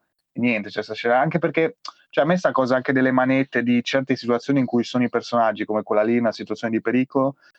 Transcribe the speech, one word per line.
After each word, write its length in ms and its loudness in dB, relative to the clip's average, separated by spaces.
E 60 -14
niente, 300 -2
c'è 140 -8
sta 100 -8
scena, 260 0
anche 200 0
perché, 400 -2
cioè, 140 2
a 20 -2
me 100 2
sta 160 0
cosa 240 2
anche 160 -2
delle 180 4
manette 520 2
di 200 2
certe 320 0
situazioni 460 0
in 60 0
cui 180 0
sono 180 -2
i 60 0
personaggi, 560 0
come 180 -2
quella 200 0
lì, 160 2
una 140 0
situazione 420 -6
di 80 0
pericolo, 540 0